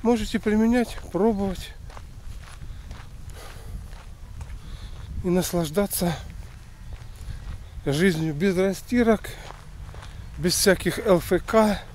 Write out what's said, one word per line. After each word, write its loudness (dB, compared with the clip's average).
Можете 2
применять, 4
пробовать 2
и 2
наслаждаться 2
жизнью 4
без 2
растирок, 4
без 2
всяких 4
Л 8
Ф 2
К 6